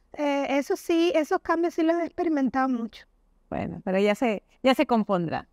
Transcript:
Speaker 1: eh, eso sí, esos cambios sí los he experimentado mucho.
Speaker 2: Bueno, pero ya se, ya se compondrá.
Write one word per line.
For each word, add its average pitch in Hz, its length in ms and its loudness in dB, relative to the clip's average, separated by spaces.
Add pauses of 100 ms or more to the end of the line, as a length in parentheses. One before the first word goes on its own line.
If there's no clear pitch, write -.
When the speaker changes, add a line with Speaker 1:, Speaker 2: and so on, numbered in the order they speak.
(140)
Speaker 1:
eh, 285 360 -2
eso 285 260 0
sí, 339 380 2
esos 320 260 0
cambios 339 340 0
sí 349 80 0
los 330 140 2
he 339 80 -2
experimentado 269 640 0
mucho. 233 380 -6 (420)
Speaker 2:
Bueno, - 360 -6
pero 190 140 0
ya 208 160 2
se, 220 280 -2 (200)
ya 262 120 4
se 294 120 2
compondrá. 180 680 0